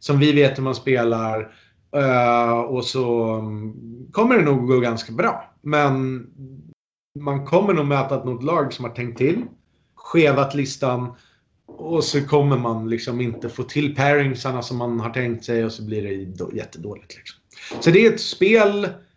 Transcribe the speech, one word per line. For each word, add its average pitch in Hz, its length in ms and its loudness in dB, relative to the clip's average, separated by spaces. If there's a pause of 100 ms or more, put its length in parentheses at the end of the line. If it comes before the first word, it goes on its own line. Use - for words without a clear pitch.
Som 143 180 2
vi 147 120 6
vet 143 260 4
hur 135 60 -2
man 131 120 -2
spelar, 113 760 0 (440)
eh, 120 640 2
och 123 260 -4
så, 120 380 0
mm, 110 500 -6 (380)
kommer 233 260 4
det 180 60 4
nog 131 240 2
gå 127 120 4
ganska 117 340 -2
bra. 175 480 -4
Men 135 640 0 (960)
man 139 260 -4
kommer 196 280 4
nog 151 120 2
möta 135 380 0
något 123 200 -6
lag 151 300 0
som 127 120 -10
har 117 60 -8
tänkt 123 260 -8
till, 170 240 2 (540)
skevat 139 600 2
listan, 127 580 -4 (520)
och 156 380 -4
så 143 240 -2
kommer 143 300 4
man 113 320 -4
liksom 120 320 -4
inte 117 280 -6
få 120 140 -8
till 143 320 -4
pairingsarna 135 640 0
som 123 160 -8
man 120 220 -4
har 110 100 -6
tänkt 117 360 -6
sig, 117 200 0
och 110 60 -4
så 110 140 -12
blir 107 180 -6
det 98 220 -8
då 92 280 -10
jättedåligt, 95 640 -12
liksom. - 220 -20 (400)
Så 165 120 4
det 214 140 8
är 220 80 6
ett - 80 -6
spel 202 680 2 (300)